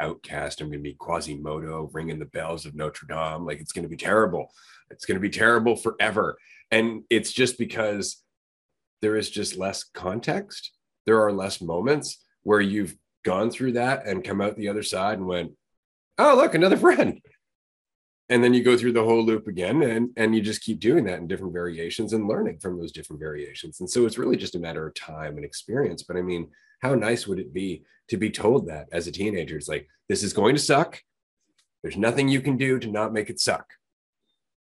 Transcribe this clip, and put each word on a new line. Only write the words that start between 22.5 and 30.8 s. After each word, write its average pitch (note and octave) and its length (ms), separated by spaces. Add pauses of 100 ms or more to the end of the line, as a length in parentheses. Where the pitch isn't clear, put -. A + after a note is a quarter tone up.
from F2+ 180
those E2 140
different D#2 280
variations. D2 600
And - 100
so A#2+ 160
it's A2 100
really B2 200
just F#2+ 180
a E2+ 60
matter D#2+ 260
of D2+ 80
time D#2 420
and D2 80
experience. F#2+ 600
But F2 120
I F2+ 60
mean, F2 260 (320)
how C3+ 140
nice A#2 320
would F#2+ 120
it C2+ 140
be F#2 300 (260)
to G#2+ 80
be G#2+ 140
told G2+ 380
that D2+ 240
as E2+ 140
a E2+ 60
teenager? F2 440
It's D2 120
like, D2 180 (220)
"This G2 140
is G2+ 100
going G#2+ 220
to D3 80
suck. D3+ 400 (800)